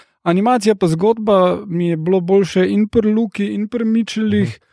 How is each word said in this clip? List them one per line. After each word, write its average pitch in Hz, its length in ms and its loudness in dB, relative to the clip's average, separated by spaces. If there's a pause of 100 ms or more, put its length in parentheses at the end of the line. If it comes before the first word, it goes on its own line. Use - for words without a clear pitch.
(200)
animacija 208 540 2
pa 190 120 0
zgodba 208 520 2 (240)
mi 175 260 -4
je 170 80 -2
bilo 180 240 0
boljše 185 460 0
in 208 220 0
pri 214 200 0
Luki 214 380 -2
in 208 220 -6
pri 233 180 -4
Mitchellih, 214 720 -2 (140)